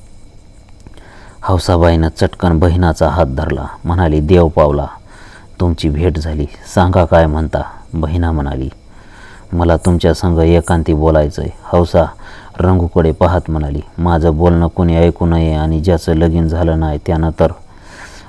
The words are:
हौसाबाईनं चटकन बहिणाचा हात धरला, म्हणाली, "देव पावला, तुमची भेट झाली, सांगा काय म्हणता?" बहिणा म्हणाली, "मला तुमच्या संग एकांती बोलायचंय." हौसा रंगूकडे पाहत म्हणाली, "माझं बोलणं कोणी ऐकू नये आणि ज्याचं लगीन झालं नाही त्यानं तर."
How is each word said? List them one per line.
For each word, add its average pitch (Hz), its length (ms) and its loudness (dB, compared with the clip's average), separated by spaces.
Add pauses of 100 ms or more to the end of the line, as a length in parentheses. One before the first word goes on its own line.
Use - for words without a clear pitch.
(1400)
हौसाबाईनं 85 680 2 (100)
चटकन 87 420 0
बहिणाचा 85 500 2
हात 78 160 0
धरला, 69 400 -6 (200)
म्हणाली, 82 340 0
"देव 85 280 4
पावला, 73 400 0 (720)
तुमची 85 300 -2
भेट 80 280 -2
झाली, 78 280 -4 (300)
सांगा 92 300 2
काय 85 200 2
म्हणता?" 78 360 -2 (320)
बहिणा 80 380 -2
म्हणाली, 69 380 -6 (840)
"मला 85 240 2
तुमच्या 85 360 2
संग 82 260 0
एकांती 82 540 2
बोलायचंय." 76 540 0 (160)
हौसा 87 400 0 (560)
रंगूकडे 87 520 2
पाहत 85 400 0
म्हणाली, 73 300 -4 (160)
"माझं 85 400 0
बोलणं 85 300 2
कोणी 85 280 0
ऐकू 85 300 2
नये 82 280 2
आणि 78 260 0
ज्याचं 85 340 0
लगीन 160 340 2
झालं 82 320 0
नाही 156 280 -4
त्यानं 160 220 0 (100)
तर." 165 80 2 (800)